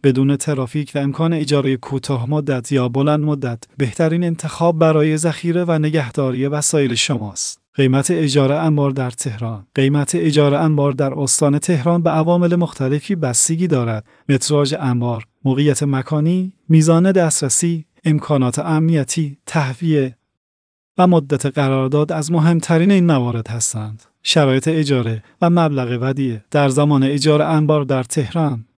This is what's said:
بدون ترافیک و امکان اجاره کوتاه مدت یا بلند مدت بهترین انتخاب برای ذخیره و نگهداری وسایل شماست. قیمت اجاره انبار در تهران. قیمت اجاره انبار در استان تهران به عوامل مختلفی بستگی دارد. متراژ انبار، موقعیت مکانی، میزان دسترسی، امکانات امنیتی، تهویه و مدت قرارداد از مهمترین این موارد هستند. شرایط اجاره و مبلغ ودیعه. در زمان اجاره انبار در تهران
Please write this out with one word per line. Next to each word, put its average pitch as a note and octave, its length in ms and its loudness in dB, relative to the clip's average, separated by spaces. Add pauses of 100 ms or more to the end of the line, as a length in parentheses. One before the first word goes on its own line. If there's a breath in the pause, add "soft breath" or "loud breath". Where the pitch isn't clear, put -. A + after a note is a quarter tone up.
بدون C3+ 320 2
ترافیک C#3 600 -6
و C#3+ 40 -2
امکان D#3+ 340 -2
اجاره C#3 420 0
کوتاه B2+ 540 -6
مدت C#3+ 420 -4
یا B2+ 180 0
بلند C#3+ 300 0
مدت C3+ 440 -4 (140)
بهترین D#3+ 460 0
انتخاب E3 560 -2
برای D#3 380 2
ذخیره E3+ 460 -2
و E3+ 80 -2
نگهداری C#3 760 -2
وسایل C#3+ 480 0
شماست. G#2+ 640 -6 (140)
قیمت C3+ 380 2
اجاره C#3+ 440 2
انبار D3+ 360 0
در C3 200 -4
تهران. A2+ 640 -8
قیمت C#3 400 0
اجاره D3 420 2
انبار D3+ 340 2
در C3+ 220 -2
استان D3 460 0
تهران E3+ 440 0
به E3+ 60 2
عوامل E3+ 460 2
مختلفی D3 600 -2
بستگی D#3+ 520 -2
دارد. A#2 380 -2 (240 soft breath)
متراژ C#3+ 500 2
انبار، A#2+ 440 -2 (220)
موقعیت C#3 380 2
مکانی، D#3 680 -2 (160)
میزان E3 420 6
دسترسی، E3 760 0 (200)
امکانات C#3+ 540 0
امنیتی، D#3 880 -2
تهویه C#3+ 680 -2 (840)
و F3+ 100 6
مدت D3 380 2
قرارداد C3+ 640 0
از D#3 200 -4
مهمترین E3 600 2
این F#3 140 4
موارد A#2+ 420 0
هستند. G#2+ 560 -6 (200)
شرایط C3+ 440 2
اجاره C3+ 560 0 (180 soft breath)
و F3 80 4
مبلغ C#3+ 520 0
ودیعه. C3 500 -2
در C#3+ 180 2
زمان C#3+ 340 2
اجاره D3 420 2
انبار D3+ 380 2
در C3 200 -2
تهران C3+ 640 -4 (140)